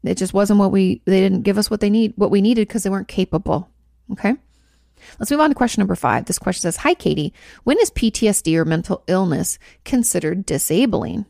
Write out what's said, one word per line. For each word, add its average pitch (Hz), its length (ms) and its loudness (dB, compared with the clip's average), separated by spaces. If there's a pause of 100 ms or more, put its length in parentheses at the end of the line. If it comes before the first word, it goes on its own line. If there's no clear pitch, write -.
It 180 100 0
just 185 180 -4
wasn't 202 260 4
what 196 120 4
we, 190 320 2
they 190 160 4
didn't 190 220 2
give 202 160 0
us 208 120 -2
what 208 120 -4
they 208 80 0
need, 214 260 2
what 202 160 0
we 202 80 4
needed 214 300 2
'cause 220 140 -4
they 196 60 -2
weren't 196 200 -4
capable. - 600 -2 (440)
Okay? 214 220 -2 (840)
Let's 214 120 -6
move 294 100 2
on 302 80 4
to 277 60 2
question 233 260 0
number 190 140 0
five. - 300 -2
This - 140 -4
question - 220 -4
says, 165 160 -2
"Hi, - 160 0
Katie. 151 400 -2 (300)
When 285 160 2
is 440 100 2
P 226 220 0
T - 160 0
S 208 140 0
D 160 160 0
or 165 60 2
mental 160 440 -2
illness 185 500 -2 (260)
considered 185 600 -2
disabling? 196 840 -2